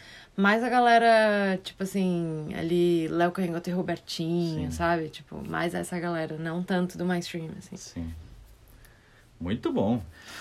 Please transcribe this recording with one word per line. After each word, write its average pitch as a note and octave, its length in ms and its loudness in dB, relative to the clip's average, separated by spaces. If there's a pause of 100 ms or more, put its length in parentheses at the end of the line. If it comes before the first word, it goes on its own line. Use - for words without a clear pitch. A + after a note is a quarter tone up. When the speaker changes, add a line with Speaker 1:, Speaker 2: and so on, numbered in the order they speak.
(360)
Speaker 1:
mais G3+ 260 4
a B3+ 60 -2
galera, A3+ 920 6
tipo - 200 -12
assim, E3+ 720 0
ali, E3+ 540 2
Léo E3+ 240 2
Canhoto F3 380 -4
e - 20 -2
Robertinho, E3+ 1000 -2
Speaker 2:
Sim. - 60 -6
Speaker 1:
sabe? E3+ 320 0
Tipo, - 400 -14
mais E3 260 -2
essa F3 240 -6
galera, D#3+ 380 -4
não E3 260 -4
tanto F3+ 360 0
do F3 80 -2
mainstream, F3 420 -4 (100)
assim. - 180 -14
Speaker 2:
Sim. E2 360 -10 (1300)
Muito G#3+ 320 -2
bom, A#2 300 0 (400)